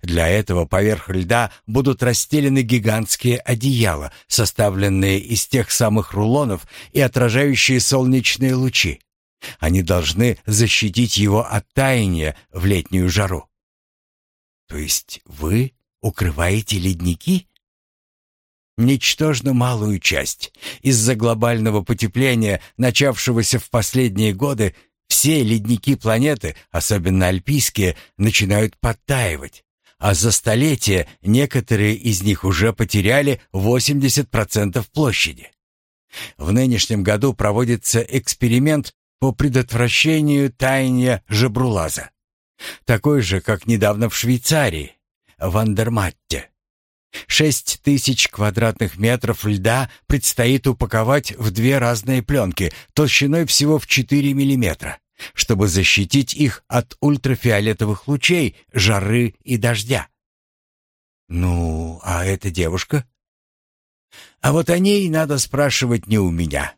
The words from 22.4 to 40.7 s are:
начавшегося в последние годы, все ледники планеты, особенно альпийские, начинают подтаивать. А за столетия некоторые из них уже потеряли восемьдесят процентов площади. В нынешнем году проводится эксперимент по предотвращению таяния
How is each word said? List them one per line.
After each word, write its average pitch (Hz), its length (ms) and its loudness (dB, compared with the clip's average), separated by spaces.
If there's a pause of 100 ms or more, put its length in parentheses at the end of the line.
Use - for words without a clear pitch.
начавшегося 123 800 0
в - 100 -8
последние 110 640 0
годы, 110 420 -2 (320)
все 147 360 2
ледники 113 540 0
планеты, 113 600 0 (140)
особенно 92 560 0
альпийские, 95 720 0 (200)
начинают 104 640 0
подтаивать. 104 840 -4 (340)
А 98 160 2
за 87 160 2
столетия 110 760 0 (120)
некоторые 110 760 0
из 104 280 -2
них 98 220 0
уже 95 280 2
потеряли 120 720 0 (100)
восемьдесят 127 760 0
процентов 104 600 -2
площади. - 600 -2 (840)
В 78 160 -4
нынешнем 117 500 0
году 107 320 0
проводится 113 680 0
эксперимент 127 920 0 (240)
по 131 140 0
предотвращению 139 1200 0
таяния 127 760 0